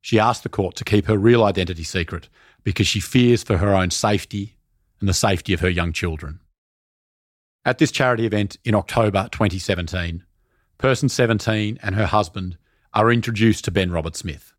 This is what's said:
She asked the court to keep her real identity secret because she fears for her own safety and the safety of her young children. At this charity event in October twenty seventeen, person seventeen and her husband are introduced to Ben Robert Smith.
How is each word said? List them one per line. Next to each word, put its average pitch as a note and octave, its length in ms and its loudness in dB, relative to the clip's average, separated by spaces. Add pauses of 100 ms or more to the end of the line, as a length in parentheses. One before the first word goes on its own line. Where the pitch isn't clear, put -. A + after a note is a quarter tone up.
She - 180 2
asked A2 240 2
the - 60 -8
court F#2+ 260 -4
to - 80 -12
keep G#2 240 0
her G#2+ 100 2
real A#2 280 4
identity F2+ 400 -2
secret - 440 -6 (360)
because G2 240 0
she - 100 -2
fears A#2+ 460 2
for G2 140 0
her G2+ 140 2
own F#2 200 2
safety G#2 640 -2 (420)
and G2+ 100 0
the F#2+ 60 2
safety G2 380 0
of E2+ 80 0
her F2+ 100 2
young E2+ 220 -2
children. D#2 480 -8 (1200)
At B2+ 140 -2
this D3 140 2
charity B2 340 0
event G#2 380 -2
in A#2 100 0
October G2+ 560 0
twenty F#2+ 300 -2
seventeen, F2 640 -4 (540)
person C3 300 2
seventeen A2 720 0
and G2 140 -6
her G#2 120 2
husband F#2 520 -2 (340)
are A2 200 4
introduced A2+ 540 2
to - 40 -2
Ben F2+ 220 0
Robert E2 240 -4
Smith. - 420 -12